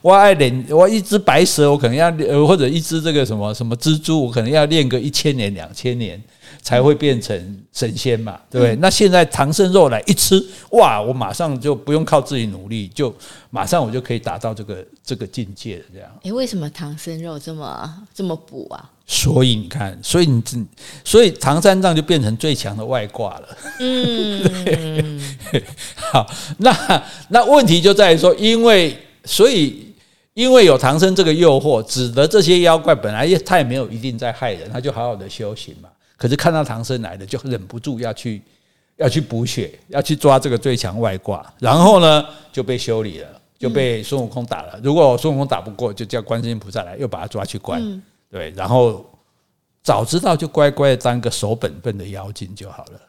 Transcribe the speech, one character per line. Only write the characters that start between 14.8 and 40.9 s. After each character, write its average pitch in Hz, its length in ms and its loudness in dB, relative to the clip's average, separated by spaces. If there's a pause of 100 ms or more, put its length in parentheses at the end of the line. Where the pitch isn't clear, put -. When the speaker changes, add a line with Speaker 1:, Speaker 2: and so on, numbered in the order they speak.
Speaker 1:
这 - 140 -10
个 101 100 -10
境 98 300 -12
界 101 220 -14
了， 78 160 -20
这 98 80 -20
样。 110 100 -20 (120)
Speaker 2:
哎， 190 100 -10
为 254 120 -4
什 233 120 -8
么 151 140 -6
唐 151 260 -14
僧 165 260 -12
肉 156 160 -12
这 160 140 -14
么， 156 500 -14 (100)
这 - 80 -12
么 175 140 -6
补 - 380 -18
啊？ - 180 -20 (160)
Speaker 1:
所 - 360 0
以 120 120 2
你 104 120 -8
看， 98 340 -10
所 - 180 -2
以 175 60 4
你， 120 180 0 (600)
所 226 200 6
以 190 60 4
唐 147 320 0
三 190 180 4
藏 180 160 2
就 196 60 2
变 165 180 0
成 110 180 0
最 151 180 -2
强 104 200 -8
的 110 80 -10
外 117 260 -4
挂 104 280 -8
了。 - 200 -20 (220)
Speaker 2:
嗯。 233 640 -4 (240)
Speaker 1:
<laughs> - 0 - (840)
对。 - 120 -2 (300)
好， 143 340 -2 (300)
那， 226 160 4 (560)
那 233 160 6
问 277 220 6
题 170 120 4
就 196 140 6
在 190 200 6
于 165 40 6
说， 160 160 4
因 226 300 2
为， 180 340 4 (260)
所 - 240 4
以， 160 460 0 (400)
因 254 180 0
为 240 140 8
有 143 100 8
唐 139 240 2
僧 190 160 4
这 190 80 2
个 156 80 2
诱 156 300 4
惑， 127 260 0
使 127 220 -4
得 131 160 2
这 208 160 4
些 175 200 4
妖 165 140 6
怪 156 200 2
本 104 180 -6
来 127 140 -2
也， 185 100 4
他 185 220 0
也 143 40 2
没 123 120 -4
有 123 160 -6
一 113 80 -10
定 120 180 -8
在 117 160 -6
害 113 200 -6
人， 87 180 -12
他 131 100 -10
就 110 100 -4
好 113 140 -8
好 117 100 -6
的 98 140 -16
修 107 260 -10
行 - 280 -18
嘛。 85 60 -20 (280)
可 127 100 -2
是 131 80 0
看 170 160 0
到 156 120 -2
唐 113 200 -8
僧 127 200 -6
来 87 140 -12
了， 98 100 -16
就 127 160 -10
忍 120 240 -8
不 120 120 -14
住 120 200 -8
要 117 120 -6
去， 107 300 -10 (560)
要 147 100 0
去 143 140 0
补 117 240 -4
血， - 320 -8 (120)
要 139 120 -4
去 151 140 -2
抓 139 240 4
这 139 100 -4
个 120 80 0
最 127 180 -2
强 104 240 -8